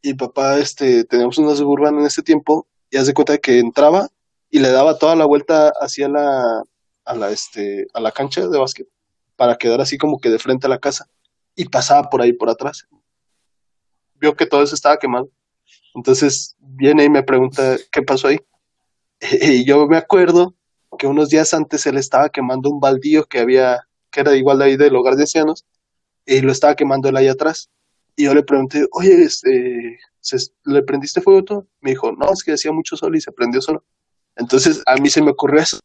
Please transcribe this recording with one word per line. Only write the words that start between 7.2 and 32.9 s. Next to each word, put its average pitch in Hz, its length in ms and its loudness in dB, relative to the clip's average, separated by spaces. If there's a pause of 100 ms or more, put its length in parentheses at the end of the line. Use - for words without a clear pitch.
este, 101 640 -10
a 117 60 -8
la 113 140 -4
cancha 135 340 -6
de 151 100 -2
básquet, 131 300 -4 (480)
para 120 220 0
quedar 120 240 -2
así 139 160 -6
como 147 220 -4
que 120 100 -2
de 113 100 0
frente 131 280 -4
a - 20 0
la 127 100 -2
casa. - 260 -6 (480)
Y 175 120 -8
pasaba 143 440 0
por 127 120 -2
ahí, 123 100 4
por 117 180 -2
atrás. 147 380 -8 (1300)
Vio 147 220 0
que 165 80 0
todo 143 180 0
eso 143 100 -6
estaba 147 240 0
quemado. 131 320 -6 (680)
Entonces 135 640 -2
viene 135 440 2
y 147 60 4
me 143 140 4
pregunta, 131 520 0 (160)
"¿Qué 147 100 -2
pasó 135 280 -2
ahí?". 427 80 0 (840)
<laughs> 131 220 -2
Y 127 240 2
yo 143 220 4
me 165 100 2
acuerdo 175 580 2 (420)
que 139 100 -6
unos 143 220 0
días 156 240 0
antes 151 340 -4
él 135 100 -2
estaba 135 320 0
quemando 131 400 -4
un 147 100 -6
baldío 139 460 0
que 127 140 -6
había, 127 420 2 (300)
que 143 100 -4
era 143 160 2
igual 135 220 2
de 139 60 2
ahí 135 120 4
del 143 180 4
hogar 127 200 2
de 143 80 0
ancianos, 156 420 -2 (600)
y 135 160 2
lo 135 120 0
estaba 147 220 2
quemando 139 340 -2
él 135 80 -2
ahí 135 100 4
atrás. 151 420 -4 (460)
Y 147 100 0
yo 139 100 2
le 147 80 4
pregunté, 139 480 -2
"Oye, 175 320 4
este, 123 720 -2 (220)
¿se, - 180 -8 (280)
le 143 180 2
prendiste 139 380 -6
fuego 190 220 4
tú?". 202 240 -10 (140)
Me 135 100 -4
dijo, - 200 -4
"No, 151 220 -2
es 185 100 -6
que 160 100 -2
hacía 151 180 -4
mucho 160 240 -6